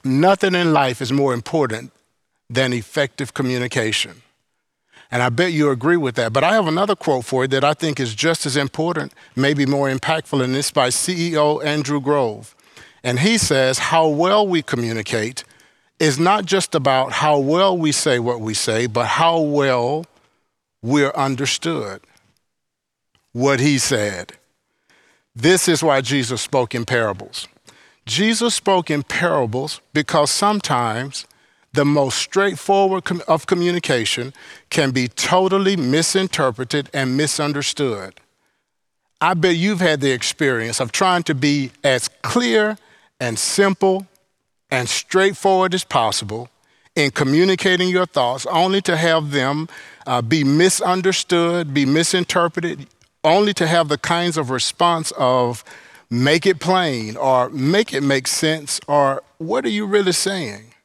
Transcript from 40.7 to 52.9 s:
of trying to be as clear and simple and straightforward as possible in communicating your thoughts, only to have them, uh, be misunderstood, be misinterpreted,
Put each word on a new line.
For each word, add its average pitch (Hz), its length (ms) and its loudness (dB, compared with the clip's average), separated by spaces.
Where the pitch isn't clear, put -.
of 123 140 -4
trying 180 300 2
to 156 120 -2
be 143 360 0
as 131 240 2
clear 214 560 0
and 117 200 -4
simple 190 680 0
and 127 180 -2
straightforward 185 840 0
as 185 100 -4
possible 113 640 -2
in 143 160 2
communicating 180 800 2
your 180 160 0
thoughts, 127 400 -2
only 185 380 2
to 170 120 0
have 160 360 0
them, 143 360 -2
uh, 123 160 0
be 143 240 0
misunderstood, 175 1300 0
be 143 120 2
misinterpreted, 170 1040 -2